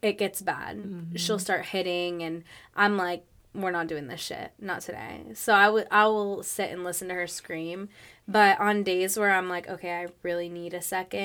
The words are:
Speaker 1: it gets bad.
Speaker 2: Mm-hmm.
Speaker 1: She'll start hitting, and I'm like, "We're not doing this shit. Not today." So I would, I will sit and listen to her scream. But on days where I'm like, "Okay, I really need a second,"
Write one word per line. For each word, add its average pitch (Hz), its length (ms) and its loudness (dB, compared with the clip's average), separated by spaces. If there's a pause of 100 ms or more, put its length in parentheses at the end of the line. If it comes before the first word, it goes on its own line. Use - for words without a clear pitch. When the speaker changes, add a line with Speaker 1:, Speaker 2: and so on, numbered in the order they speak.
Speaker 1:
it 208 160 0
gets 196 240 -2
bad. - 360 -4
Speaker 2:
Mm-hmm. 175 380 -8
Speaker 1:
She'll 175 220 0
start 185 280 0
hitting, 175 580 -2
and 165 180 -6 (320)
I'm 202 220 4
like, 180 280 -2 (300)
"We're 196 160 -2
not 170 160 0
doing 151 220 -6
this - 120 -10
shit. - 380 -8
Not 196 220 -6
today." - 540 -10
So - 180 0
I 202 160 8
would, 214 240 2
I 214 140 8
will 208 360 0
sit - 300 -4
and 180 100 -8
listen 180 260 -6
to 180 60 -4
her 180 140 -4
scream. 170 600 -8 (380)
But 202 320 8
on 208 240 4
days 190 340 2
where 208 160 4
I'm 185 160 2
like, 175 200 -4
"Okay, 180 240 -8
I 175 160 -6 (160)
really 175 240 -2
need 175 260 -8
a 175 80 -8
second," 185 420 -4